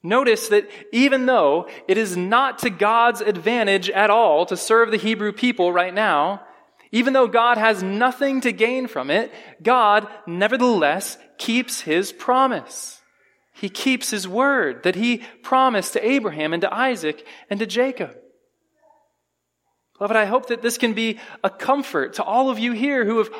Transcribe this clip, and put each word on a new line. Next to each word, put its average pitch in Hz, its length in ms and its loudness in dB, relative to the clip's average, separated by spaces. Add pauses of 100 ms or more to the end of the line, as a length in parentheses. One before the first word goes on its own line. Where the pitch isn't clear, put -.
Notice 220 460 0
that 208 220 2 (220)
even 254 340 2
though 175 420 2 (200)
it 190 100 2
is 190 180 -2
not 226 440 0
to 247 100 -2
God's 220 500 2
advantage 196 720 0
at 202 180 2
all 185 380 4
to 185 100 -4
serve 226 340 2
the 220 60 0
Hebrew 208 360 -2
people 208 400 0
right 180 200 0
now, 190 500 0 (500)
even 240 200 2
though 262 140 4
God 233 320 2
has 214 240 2
nothing 254 600 -2
to 233 100 0
gain 240 340 -2
from 135 240 -6
it, 214 220 0 (300)
God 214 440 4 (200)
nevertheless 196 920 0 (200)
keeps 240 420 -4
his 170 320 -2
promise. - 920 -2 (500)
He - 160 -8
keeps - 420 -2
his 190 180 -6
word 220 560 0
that - 100 2
he 233 300 -2 (180)
promised 262 520 0
to 214 120 0
Abraham 165 460 -2
and 170 80 -2
to 147 120 0
Isaac 190 540 -4 (240)
and 202 80 -4
to 220 80 -4
Jacob. 233 480 -4 (1800)
Beloved, 208 180 -2
I 214 100 2
hope 226 220 -2
that 233 120 -4
this - 160 -2
can 233 160 0
be 220 260 -4 (240)
a 196 60 0
comfort 254 680 -2
to 220 80 -6
all 262 280 0
of 220 80 -4
you 240 140 -2
here 254 340 -2
who 226 120 0
have 220 220 -2